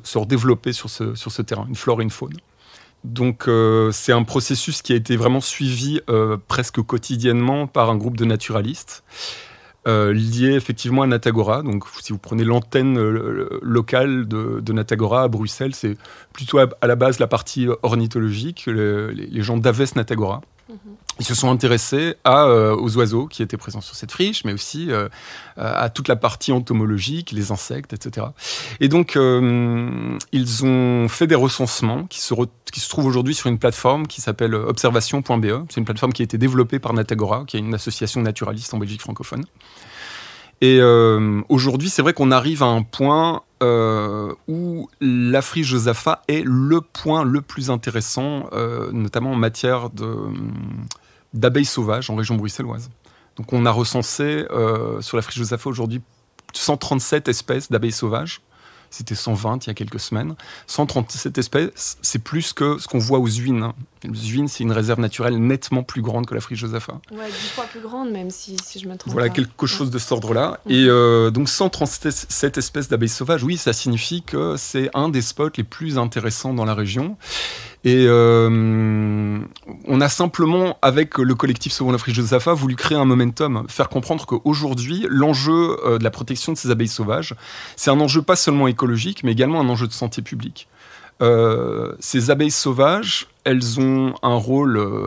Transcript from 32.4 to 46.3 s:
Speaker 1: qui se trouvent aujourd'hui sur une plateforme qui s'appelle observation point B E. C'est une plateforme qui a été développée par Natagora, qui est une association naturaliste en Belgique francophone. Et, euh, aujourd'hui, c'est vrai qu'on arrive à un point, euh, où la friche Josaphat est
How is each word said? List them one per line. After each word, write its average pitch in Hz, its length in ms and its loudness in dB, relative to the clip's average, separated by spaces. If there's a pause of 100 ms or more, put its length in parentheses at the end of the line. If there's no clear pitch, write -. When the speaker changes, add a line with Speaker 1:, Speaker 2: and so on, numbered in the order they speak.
Speaker 1:
qui - 80 -8
se - 80 -6
trouvent 147 180 -2
aujourd'hui 127 280 0
sur - 140 -4
une 113 100 0
plateforme 131 500 0
qui - 120 -12
s'appelle 113 360 -2
observation 117 640 0
point 123 160 0
B 110 60 2
E. 113 240 -2
C'est - 100 -6
une 120 60 -2
plateforme 120 280 -2
qui - 100 -2
a - 20 0
été 117 120 -4
développée 127 440 2
par 117 140 -2
Natagora, 107 520 -2
qui 117 120 -6
est - 20 -2
une 110 140 -4
association 110 480 -4
naturaliste 110 520 -4
en 113 40 -4
Belgique 104 240 -6
francophone. 117 420 -10 (1160)
Et, 131 200 8
euh, 110 680 6
aujourd'hui, 135 420 2
c'est 147 120 2
vrai 156 100 4
qu'on 135 200 4
arrive 139 320 2
à - 20 6
un 117 160 4
point, 151 600 2 (200)
euh, 107 720 0 (160)
où 165 400 -6 (120)
la 123 420 2
friche 156 260 -4
Josaphat 120 580 0
est 151 180 0